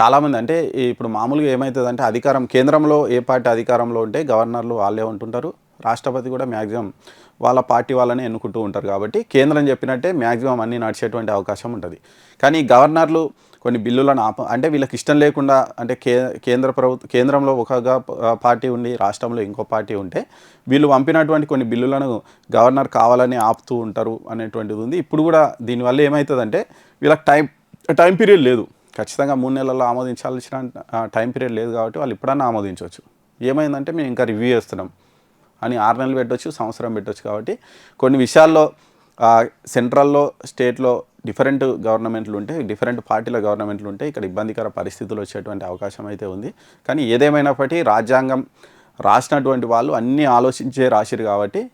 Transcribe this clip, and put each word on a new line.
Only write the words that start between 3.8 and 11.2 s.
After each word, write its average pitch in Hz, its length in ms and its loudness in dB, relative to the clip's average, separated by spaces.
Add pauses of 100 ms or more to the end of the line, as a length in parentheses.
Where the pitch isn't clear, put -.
ఉంటే 113 240 -4
గవర్నర్లు 117 500 -2
వాళ్ళే 107 280 -2
ఉంటుంటారు, 113 520 -8 (300)
రాష్ట్రపతి 123 440 -4
కూడా 127 160 -6
మ్యాక్సిమం 110 480 -6 (480)
వాళ్ళ 123 200 2
పార్టీ 120 340 -2
వాళ్ళనే 123 300 0
ఎన్నుకుంటూ 113 360 -8
ఉంటారు 101 260 -6
కాబట్టి 104 460 -4
కేంద్రం 143 360 2
చెప్పినట్టే 131 440 -2
మ్యాక్సిమం 120 480 -2
అన్నీ 117 180 -4
నడిచేటువంటి 110 540 -4